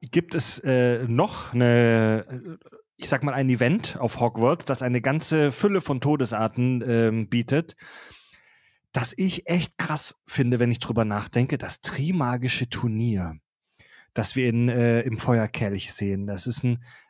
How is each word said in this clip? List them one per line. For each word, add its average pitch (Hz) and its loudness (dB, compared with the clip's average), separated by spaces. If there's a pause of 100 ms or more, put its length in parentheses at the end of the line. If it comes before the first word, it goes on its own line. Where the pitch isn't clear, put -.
gibt - 0
es, - -2
äh, 123 2
noch 131 0
eine, 117 4
äh, 131 -12 (400)
ich - -8
sag 127 0
mal, 143 -2
ein 131 0
Event 127 2
auf 123 -2
Hogwarts, 120 2
das 131 -4
eine 123 0
ganze 147 0
Fülle 196 0
von 135 -2
Todesarten, 123 0
ähm, 113 2
bietet, 123 0 (1160)
das 123 -4
ich - -2
echt 170 -2
krass - -4
finde, 123 0
wenn 120 4
ich 117 -2
drüber 113 0
nachdenke, 120 -2
das - -10
Trimagische 127 -2
Turnier, 107 -2 (760)
das - -4
wir 127 2
in, 120 2
äh, 117 2
im 120 -4
Feuerkelch 107 -2
sehen. 98 -4
Das 98 -8
ist 117 -6
ein, 120 0 (260)